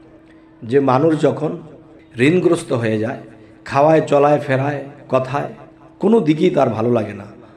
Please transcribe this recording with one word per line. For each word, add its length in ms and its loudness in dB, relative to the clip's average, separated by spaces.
যে 160 0
মানুষ 420 2
যখন 360 -2
ঋণগ্রস্ত 560 2
হয়ে 260 -2
যায়, 220 -6
খাওয়ায়, 420 2
চলায়, 320 2
ফেরায়, 440 -4
কথায়, 440 -4
কোনো 200 4
দিকেই 300 2
তার 200 2
ভালো 220 -2
লাগে 220 -2
না, 120 -14